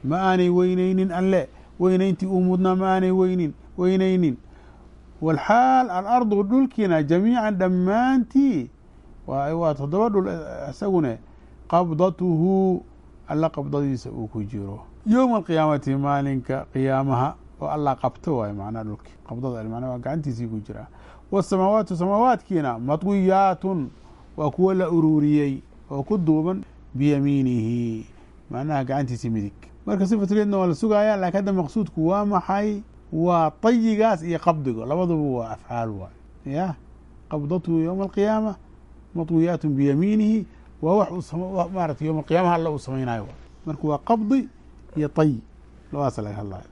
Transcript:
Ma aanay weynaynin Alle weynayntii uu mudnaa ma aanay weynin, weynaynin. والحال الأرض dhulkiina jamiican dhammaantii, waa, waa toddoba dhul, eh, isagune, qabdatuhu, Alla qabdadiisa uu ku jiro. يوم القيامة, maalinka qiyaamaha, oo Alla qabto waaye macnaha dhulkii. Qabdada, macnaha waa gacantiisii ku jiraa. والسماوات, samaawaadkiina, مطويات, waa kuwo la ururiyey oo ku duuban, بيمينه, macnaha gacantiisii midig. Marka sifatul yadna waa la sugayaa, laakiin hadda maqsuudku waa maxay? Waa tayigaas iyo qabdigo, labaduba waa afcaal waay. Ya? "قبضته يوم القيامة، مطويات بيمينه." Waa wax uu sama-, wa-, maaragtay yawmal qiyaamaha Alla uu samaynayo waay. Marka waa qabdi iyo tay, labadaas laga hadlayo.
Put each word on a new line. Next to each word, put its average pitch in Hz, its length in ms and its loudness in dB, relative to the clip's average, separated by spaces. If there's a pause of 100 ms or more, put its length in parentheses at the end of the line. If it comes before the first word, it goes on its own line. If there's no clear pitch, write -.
Ma 147 160 -2
aanay 185 300 4
weynaynin 185 640 2
Alle 185 360 0 (320)
weynayntii 185 480 2
uu 190 140 2
mudnaa 185 340 2
ma 190 180 0
aanay 185 180 2
weynin, 185 420 2 (240)
weynaynin. 185 580 2 (880)
والحال 233 680 2
الأرض 208 440 0 (160)
dhulkiina 214 540 2
jamiican 214 540 2
dhammaantii, 208 1120 2 (580)
waa, 139 280 -2
waa 165 180 0
toddoba 151 360 0
dhul, 196 180 0
eh, 165 420 -8
isagune, 160 480 -2 (680)
qabdatuhu, 180 960 2 (440)
Alla 156 220 0
qabdadiisa 139 600 -4
uu 117 160 -8
ku 107 160 -8
jiro. 101 360 -10 (280)
يوم 240 280 4
القيامة, 151 640 0
maalinka 139 760 -2
qiyaamaha, 135 640 0 (260)
oo 147 60 -6
Alla 147 280 -2
qabto 139 420 -4
waaye 104 160 -4
macnaha 107 300 -8
dhulkii. 107 300 -12 (140)
Qabdada, 120 420 -8
macnaha 123 220 -8
waa 123 80 -8
gacantiisii 131 480 -6
ku 110 180 -6
jiraa. 107 220 -16 (440)
والسماوات, 196 640 0
samaawaadkiina, 185 840 0
مطويات, 185 840 2 (760)
waa 151 140 -2
kuwo 185 220 2
la 185 160 0
ururiyey 147 720 2 (300)
oo 139 120 -6
ku 208 140 -2
duuban, 165 440 2 (340)
بيمينه, 123 1080 0 (480)
macnaha 139 320 -4
gacantiisii 127 460 -4
midig. 104 240 -4 (320)
Marka 196 220 0
sifatul 202 300 0
yadna 202 200 2
waa 190 100 2
la 165 80 2
sugayaa, 214 420 2
laakiin 185 180 -2 (100)
hadda 196 80 0
maqsuudku 165 540 -2
waa 202 180 2
maxay? 202 560 -2 (320)
Waa 165 380 2 (100)
tayigaas 220 600 2
iyo 170 160 -2
qabdigo, 131 460 0
labaduba 151 520 0
waa 113 140 -6
afcaal 117 380 -6
waay. 95 240 -12 (320)
Ya? 160 300 -4 (540)
"قبضته 156 420 -4
يوم 165 300 0
القيامة، 208 540 0 (600)
مطويات 165 500 0
بيمينه." 185 800 2 (360)
Waa 165 140 2
wax 202 160 2
uu 175 100 -8
sama-, 170 240 -8 (100)
wa-, 175 180 -2
maaragtay 156 340 -4
yawmal 156 160 -2
qiyaamaha 175 320 2
Alla 165 160 -2
uu 147 80 -6
samaynayo 127 440 -6
waay. - 120 -14 (300)
Marka 156 220 -6
waa 147 100 0
qabdi 226 500 0 (500)
iyo 151 100 -2
tay, 151 280 2 (580)
labadaas 143 240 -2
laga 104 180 -8
hadlayo. 101 360 -12